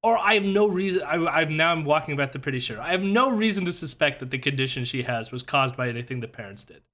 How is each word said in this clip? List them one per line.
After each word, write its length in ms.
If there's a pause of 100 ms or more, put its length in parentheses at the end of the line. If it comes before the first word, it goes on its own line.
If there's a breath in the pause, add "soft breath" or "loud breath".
or 160
I 160
have 100
no 220
reason, 380
I, 100
I, 300
now 280
I'm 120
walking 320
back 160
to 60
pretty 200
sure. 240
I 80
have 140
no 260
reason 340
to 80
suspect 460
that 120
the 80
condition 460
she 200
has 280
was 100
caused 340
by 120
anything 320
the 80
parents 360
did. 180 (120)